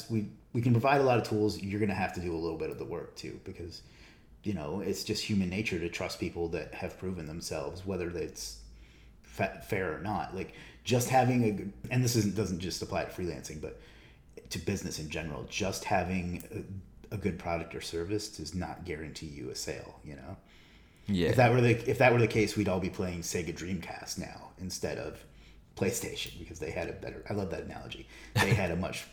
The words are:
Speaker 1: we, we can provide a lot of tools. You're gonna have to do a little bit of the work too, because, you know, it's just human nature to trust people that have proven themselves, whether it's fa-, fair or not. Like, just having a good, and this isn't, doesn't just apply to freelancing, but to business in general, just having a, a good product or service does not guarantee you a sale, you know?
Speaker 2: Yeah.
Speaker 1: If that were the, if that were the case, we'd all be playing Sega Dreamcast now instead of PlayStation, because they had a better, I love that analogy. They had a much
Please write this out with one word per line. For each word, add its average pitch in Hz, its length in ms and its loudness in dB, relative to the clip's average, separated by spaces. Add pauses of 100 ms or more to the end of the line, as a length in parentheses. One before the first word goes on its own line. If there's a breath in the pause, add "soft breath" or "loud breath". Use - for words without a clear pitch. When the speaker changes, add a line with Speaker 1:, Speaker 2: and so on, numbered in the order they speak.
(100)
Speaker 1:
we, 107 180 2 (240)
we 120 80 2
can 123 120 6
provide 135 280 8
a 135 40 8
lot 127 120 8
of 107 100 4
tools. 104 360 2
You're 98 180 0
gonna 98 140 2
have 92 200 0
to 90 60 -4
do 87 140 -2
a - 20 0
little 80 220 -2
bit 78 100 -2
of 65 100 -6
the 69 60 -6
work 82 320 -8
too, - 280 -10
because, - 360 -10 (600 loud breath)
you 107 100 -2
know, 78 280 -2
it's - 240 -2
just - 200 -2
human 98 240 4
nature 95 300 0
to 85 100 0
trust 85 320 -4
people 85 280 -2
that 80 260 -4
have - 240 -8
proven 92 260 -6
themselves, 80 600 -6
whether 90 240 -2
it's 78 480 -6 (640 soft breath)
fa-, - 440 -4
fair 92 300 0
or 71 40 -8
not. 95 360 -2
Like, 90 160 -6 (320 loud breath)
just 120 240 4
having 127 360 6
a 110 60 6
good, 98 220 -2 (180)
and 123 140 4
this 117 100 4
isn't, 104 200 6
doesn't 92 260 0
just 87 220 -4
apply 82 220 -2
to - 60 -8
freelancing, 78 520 -6
but - 180 -8 (680 loud breath)
to - 80 -4
business 95 400 -2
in 78 100 -6
general, 78 400 -4
just - 360 -2
having 90 600 0 (680)
a, - 40 -6
a - 20 -2
good 90 220 0
product 85 360 -2
or 69 60 -4
service 90 480 -2
does 80 260 -10
not 82 300 -4
guarantee 80 440 -8
you 69 200 -8
a 69 60 -8
sale, - 500 -8
you 76 100 -12
know? 69 220 -12 (720 soft breath)
Speaker 2:
Yeah. 90 240 4
Speaker 1:
If - 60 4
that 120 140 8
were 123 120 6
the, 117 280 6
if 113 60 2
that 117 160 8
were 120 80 6
the 110 80 6
case, 107 260 4
we'd 101 140 2
all 92 120 2
be 90 100 -2
playing 90 300 -4
Sega 82 340 -2
Dreamcast 85 640 -6
now - 400 -10
instead 87 400 -4
of - 260 -8 (500 soft breath)
PlayStation, - 640 -2
because 85 200 -10
they - 120 -6
had 85 200 -4
a - 20 -6
better, - 380 -10
I - 20 -2
love 101 200 -2
that 80 100 -6
analogy. - 440 -10 (280 loud breath)
They 101 160 6
had 98 200 4
a 85 60 2
much - 360 -4